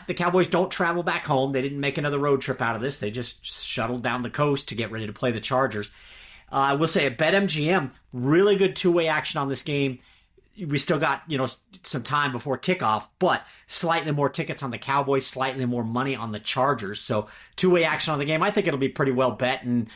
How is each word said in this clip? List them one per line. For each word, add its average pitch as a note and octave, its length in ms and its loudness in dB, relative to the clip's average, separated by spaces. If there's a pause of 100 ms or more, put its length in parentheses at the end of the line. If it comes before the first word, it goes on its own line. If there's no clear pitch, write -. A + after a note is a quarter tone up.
the F3 80 -4
Cowboys F3 360 2
don't F3+ 200 2
travel F3 320 0
back E3 220 -2
home. C#3 300 2
They B2+ 80 2
didn't C#3 180 -4
make C#3+ 180 -2
another C#3+ 220 -2
road C#3+ 220 2
trip - 200 -4
out A2+ 140 0
of G#2+ 60 -4
this. C#3 180 -4
They G#2+ 100 -4
just A#2+ 360 -10
shuttled A#2+ 580 -4
down B2 180 -2
the A#2 80 -6
coast D3 380 0
to - 80 -6
get A2 160 -4
ready A2 160 -6
to G#2 60 -10
play B2 180 0
the A2 80 -4
Chargers. A2+ 500 0 (600)
Uh, C#3 60 -8
I C3+ 160 2
will D#3 160 2
say D#3+ 160 2
at A#2+ 120 -2
BetMGM, D#3 720 2 (200)
really E3 460 4
good F#3+ 180 2
two-way E3+ 320 2
action D3+ 320 -2
on C#3 80 -2
this C3+ 160 -4
game. C#3 360 -2 (600)
We D3 200 -2
still D#3+ 180 2
got, C#3+ 300 0
you D3+ 100 -2
know, B2+ 60 2
s-, - 180 -6 (220)
some C3 180 -6
time C#3+ 300 0
before B2 260 -4
kickoff, A#2+ 500 0 (120)
but D#3+ 260 2 (220)
slightly D#3+ 440 0
more C#3+ 160 2
tickets C#3+ 360 -4
on B2+ 80 -4
the A2+ 80 -8
Cowboys, C#3 440 0
slightly C3 440 -4
more A#2+ 160 -2
money B2 320 -2
on A2+ 160 -8
the G#2 80 -6
Chargers. A#2 600 -2
So G#2+ 280 -2 (300)
two-way F3 260 4
action D#3 280 0
on D3 60 0
the C#3+ 80 -2
game. D#3 160 0
I G3+ 80 2
think G3+ 160 0
it'll C#3+ 140 0
be C3 100 2
pretty C3+ 220 0
well B2 220 2
bet. B2+ 280 -2
And, A#2+ 340 0